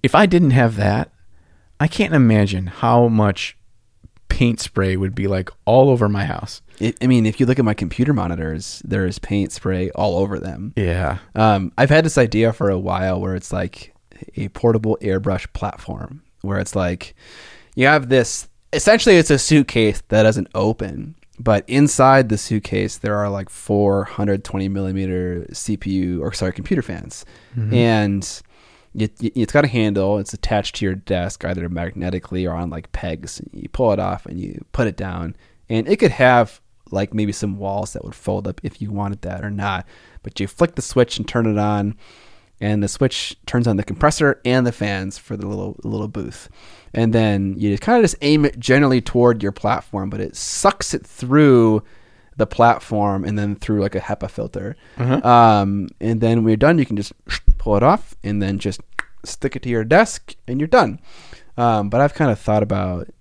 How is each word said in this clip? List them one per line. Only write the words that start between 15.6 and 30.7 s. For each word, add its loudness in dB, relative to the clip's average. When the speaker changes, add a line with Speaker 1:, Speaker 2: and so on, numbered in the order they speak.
Speaker 2:
where -4
it's, -6
like, -4
you 2
have 2
this, 0
essentially 4
it's 4
a 4
suitcase 2
that 4
doesn't 2
open, -4
but 0
inside 4
the 0
suitcase, -4
there -4
are, -2
like, -8
four 2
hundred -2
twenty -4
millimeter -4
C -6
P -8
U, -2
or -4
sorry, -4
computer -2
fans. -14
Speaker 1:
Mm-hmm. -2
Speaker 2:
And 0
it, -6
it, -4
it's -2
got 4
a -2
handle. 0
It's -8
attached -4